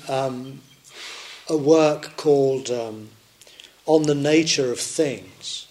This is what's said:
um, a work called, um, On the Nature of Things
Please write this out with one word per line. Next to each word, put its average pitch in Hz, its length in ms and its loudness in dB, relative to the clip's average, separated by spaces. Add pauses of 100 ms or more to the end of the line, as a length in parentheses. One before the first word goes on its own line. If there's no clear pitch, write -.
um, 135 520 -6 (880)
a 160 80 0
work 151 600 2
called, 135 540 2
um, 113 380 -8 (800)
On 156 180 4
the 147 100 2
Nature 147 580 2
of 117 60 -6
Things - 920 -6